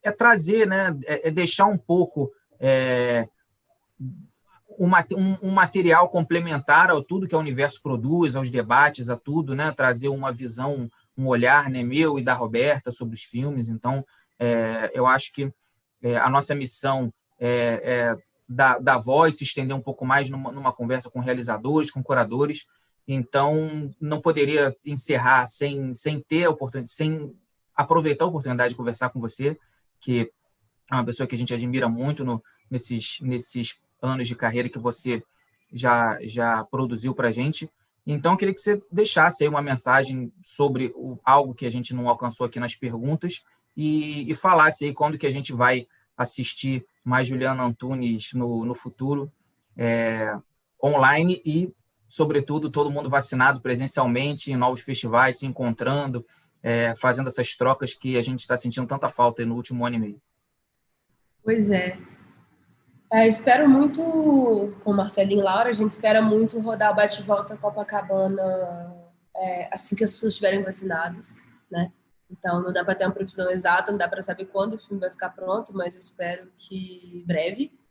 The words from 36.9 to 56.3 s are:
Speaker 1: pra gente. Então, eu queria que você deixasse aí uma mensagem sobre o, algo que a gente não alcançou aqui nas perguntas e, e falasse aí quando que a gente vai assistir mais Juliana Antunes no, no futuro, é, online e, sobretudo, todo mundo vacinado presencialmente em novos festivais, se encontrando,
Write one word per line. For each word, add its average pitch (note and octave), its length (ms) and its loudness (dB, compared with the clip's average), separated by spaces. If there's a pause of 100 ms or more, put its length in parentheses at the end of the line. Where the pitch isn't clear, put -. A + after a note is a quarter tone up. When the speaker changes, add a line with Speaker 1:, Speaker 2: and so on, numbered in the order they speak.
Speaker 1:
pra A#2+ 160 0
gente. C#3 400 -4 (360)
Então, D3 260 2
eu F#3+ 60 2
queria F#3+ 160 0
que - 60 -14
você G#3 220 0 (100)
deixasse E3+ 500 2
aí D3 60 4
uma D3 140 0
mensagem C3 680 0 (120)
sobre B2+ 500 -2
o, B2+ 300 -12
algo C3+ 300 6
que B2+ 120 -8
a A#2+ 40 -2
gente B2 240 -6
não B2 140 -2
alcançou A#2+ 380 -2
aqui A#2+ 140 -6
nas A#2+ 160 -6
perguntas C3+ 640 -6 (320)
e, D3+ 560 -2
e D3+ 40 -2
falasse D#3 500 4
aí C#3+ 100 -4
quando D3+ 240 -2
que D#3 80 -4
a C3+ 60 0
gente C3+ 200 -6
vai B2 340 2 (300)
assistir B2+ 680 -6 (180)
mais B2+ 240 0
Juliana C3 380 -2
Antunes A#2+ 680 -4
no, A#2+ 320 -2
no B2 100 -4
futuro, C#3 560 -6 (460)
é, A2+ 580 0 (480)
online D3 640 4
e, E3 300 -2 (340)
sobretudo, D3+ 600 -2
todo D3 200 0
mundo C#3+ 200 -6
vacinado C3+ 500 2
presencialmente C3 920 -2
em C3 40 -2
novos B2 240 0
festivais, B2 600 0
se C#3 60 -6
encontrando, B2+ 800 -4 (380)